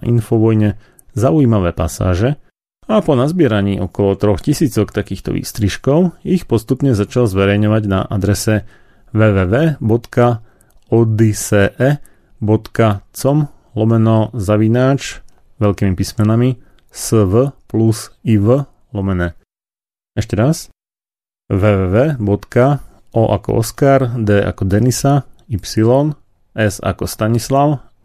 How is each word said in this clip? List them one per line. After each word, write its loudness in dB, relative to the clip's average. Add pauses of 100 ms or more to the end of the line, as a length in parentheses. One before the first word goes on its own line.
Infovojne 0 (400)
zaujímavé 2
pasáže, -2 (560)
A 2
po 0
nazbieraní 0
okolo 0
troch 0
tisícok -2
takýchto -6
výstrižkov -2
ich -2
postupne 0
začal 0
zverejňovať 0
na 0
adrese -2 (400)
W -2
W 4 (120)
W 2 (280)
bodka 0 (480)
odyssee 0 (400)
bodka 0
com -2 (240)
lomeno 2
zavináč 0 (320)
veľkými 0
písmenami 0 (400)
S -2
V 2 (160)
plus -2
I 2
V 2 (320)
lomene. -2 (800)
Ešte -4
raz. -2 (800)
W 0
W 2
W 0 (260)
bodka, 0 (320)
O 0
ako -2
Oskar, 0
D 2
ako -2
Denisa, 0 (240)
Y, -4 (960)
S -2
ako -6
Stanislav, -2 (220)